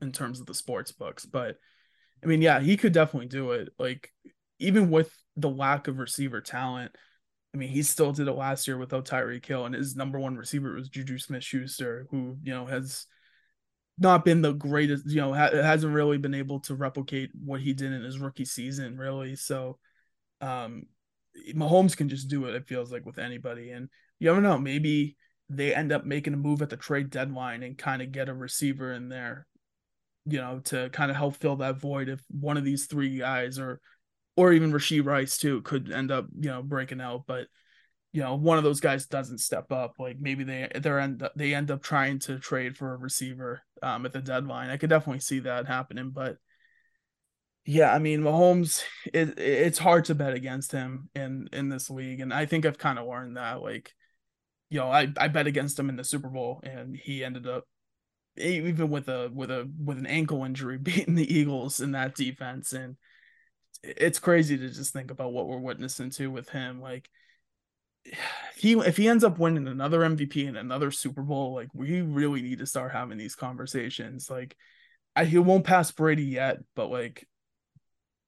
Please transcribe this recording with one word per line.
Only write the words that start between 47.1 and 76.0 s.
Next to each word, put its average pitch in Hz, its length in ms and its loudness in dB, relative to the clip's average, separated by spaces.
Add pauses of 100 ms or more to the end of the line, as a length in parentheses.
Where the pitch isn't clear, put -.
yeah, 143 300 8
I 147 40 6
mean, 151 240 2
Mahomes, 170 600 6 (300)
it, 160 260 2
it's 143 400 2
hard 170 280 8
to 160 100 2
bet 139 160 0
against 131 400 -6
him 131 420 -6
in, 135 380 -6
in 139 160 -2
this 131 220 -6
league, 131 300 -8
and 131 120 -6
I 147 140 0
think 160 180 2
I've 147 140 0
kinda 123 260 -2
learned 123 320 -10
that. 123 260 -6
Like, 113 300 -10 (760)
you 147 100 -2
know, 127 100 0
I, 143 260 6
I 147 120 4
bet 151 180 2
against 143 320 0
him 139 100 0
in 131 80 -4
the 123 60 -8
Super 139 260 -4
Bowl, 131 360 -6
and 131 320 -12
he 135 280 -8
ended 127 220 -8
up, 123 180 -6 (720)
e-, 165 300 0
even 160 240 2
with 143 180 -2
a, 123 240 -2
with 127 200 -6
a, 131 180 -6 (140)
with 143 140 -4
an 135 80 -8
ankle 151 380 0
injury, 131 340 -6
<laughs> 135 40 -8
beating 175 320 2
the 156 180 4
Eagles 139 460 2
in 139 140 -2
that 131 240 -4
defense. 131 560 -6
And 131 240 -10 (880)
it's - 360 0
crazy 160 380 4
to 127 140 -6
just 131 220 -8
think 131 180 -10
about 131 220 -8
what 123 140 -4
we're 127 120 -6
witnessing 131 520 -8
to 135 200 -6
with 127 180 -10
him. 127 320 -8
Like, 131 280 -12 (1000)
<sighs> - 500 -10
he, 220 160 6
if 196 240 4
he 208 120 6
ends 233 140 6
up 185 160 6
winning 165 300 2
another 143 340 2
M 160 140 4
V 143 100 0
P 143 200 -2
and 127 100 -6
another 127 340 -2
Super 139 320 -6
Bowl, 139 320 -4
like, 123 200 -8
we 160 260 -2
really 143 420 0
need 123 160 -4
to 135 80 -8
start 127 260 -4
having 120 260 -6
these 104 180 -10
conversations. 127 920 -8
Like, 127 260 -10 (580)
I, 165 100 4
he 165 140 6
won't 180 260 8
pass 180 280 6
Brady 151 320 2